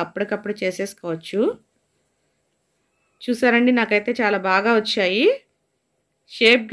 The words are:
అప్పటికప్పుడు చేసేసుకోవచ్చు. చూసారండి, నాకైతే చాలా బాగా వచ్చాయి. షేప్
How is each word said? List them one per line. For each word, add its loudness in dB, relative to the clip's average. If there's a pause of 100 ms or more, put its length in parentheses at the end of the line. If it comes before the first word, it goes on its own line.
అప్పటికప్పుడు -6
చేసేసుకోవచ్చు. -6 (1800)
చూసారండి, 2
నాకైతే 0 (100)
చాలా 0 (100)
బాగా 2
వచ్చాయి. -2 (1080)
షేప్ 4